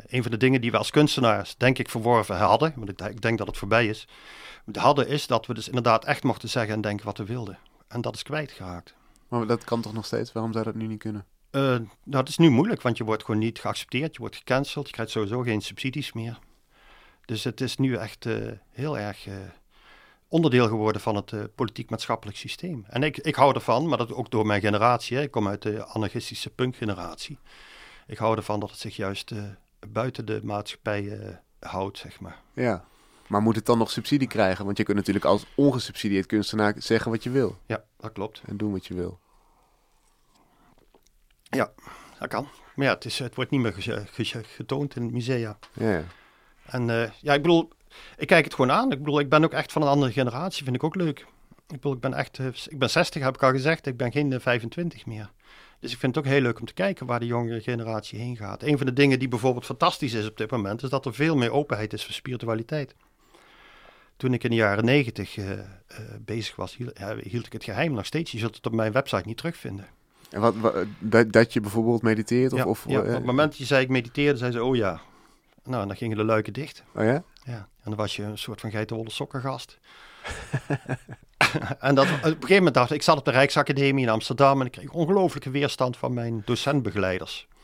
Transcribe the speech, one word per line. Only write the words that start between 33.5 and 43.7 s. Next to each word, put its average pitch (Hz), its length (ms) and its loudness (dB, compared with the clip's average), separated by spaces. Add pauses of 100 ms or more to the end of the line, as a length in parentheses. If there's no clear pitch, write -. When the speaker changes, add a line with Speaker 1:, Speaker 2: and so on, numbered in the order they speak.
Speaker 2:
het 110 100 -4
dan 120 120 6
nog 113 140 2
subsidie 131 360 0
krijgen? 98 380 2
Want 101 120 -2
je 107 60 0
kunt 101 140 0
natuurlijk 98 280 0
als 104 200 4 (100)
ongesubsidieerd 113 680 2
kunstenaar 104 520 2
zeggen 113 340 0
wat 113 120 -2
je 123 60 -6
wil. 123 360 0
Speaker 1:
Ja, 110 180 -6 (140)
dat 110 140 -12
klopt. - 340 -10
Speaker 2:
En 104 120 -8
doen 104 140 -2
wat 95 160 -4
je 90 60 -12
wil. 90 260 -6 (2250)
Speaker 1:
Ja, - 280 -2 (480)
dat - 100 -8
kan. 123 180 -4 (280)
Maar 135 100 0
ja, 120 80 4
het - 120 -4
is, - 140 -6
het 123 160 -8
wordt 127 160 -4
niet 139 100 2
meer 110 120 0